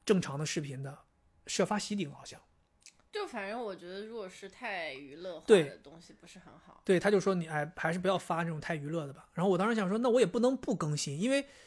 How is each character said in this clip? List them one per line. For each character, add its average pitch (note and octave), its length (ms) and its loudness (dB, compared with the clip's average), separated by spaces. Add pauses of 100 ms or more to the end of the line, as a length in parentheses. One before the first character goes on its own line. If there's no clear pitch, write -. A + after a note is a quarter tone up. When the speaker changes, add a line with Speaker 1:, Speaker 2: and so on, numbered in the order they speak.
Speaker 1:
正 F#3+ 160 6
常 C#3 180 -6
的 D#3 60 -4
视 D3+ 160 -4
频 C3+ 220 -8
的， C#3 180 -12 (460)
是 - 160 0
要 E3 40 4
发 G#3 120 -2
喜 - 160 -4
顶 E3+ 160 -4
好 C3+ 140 -18
像。 - 160 -18 (720)
Speaker 2:
就 G#4 160 -6
反 G3+ 240 -8
正 A#3+ 100 -6
我 G#3 140 -6
觉 F3 140 -14
得 G3+ 180 -10
如 A3+ 80 -14
果 G3+ 140 -8
是 F#3+ 200 -16
太 F#3 460 -8
娱 C#3 220 -16
乐 F3 240 -10
化 - 60 -12
的 E3+ 320 8
东 D#3+ 220 -20
西 - 120 -20
不 - 140 -20
是 - 120 -20
很 - 200 -20
好。 - 260 -20
Speaker 1:
对。 F#3+ 120 4
对， E3 40 4
他 G3+ 100 2
就 G3+ 80 6
说 F#3+ 160 2
你， E3 140 -2
哎， D3+ 280 -4
还 E3 160 0
是 F3+ 60 -2
不 F#3 80 -4
要 F#3 100 2
发 E3+ 280 -2
这 E3 60 -2
种 D#3 100 -6
太 E3 160 -4
娱 C#3+ 120 -6
乐 D#3 180 -4
的 C#3 60 -12
吧。 - 220 -20
然 E3+ 100 0
后 G3+ 60 6
我 F3 80 4
当 G3+ 100 2
时 A#3 60 2
想 G3+ 140 2
说， G#3+ 100 0
那 B3 100 2
我 A#3+ 120 6
也 G3+ 60 8
不 A#3 120 -2
能 B3+ 180 4
不 B3+ 200 -2
更 D3+ 200 -2
新， C#3+ 240 -6
因 A3+ 80 2
为 C#4 180 2 (200)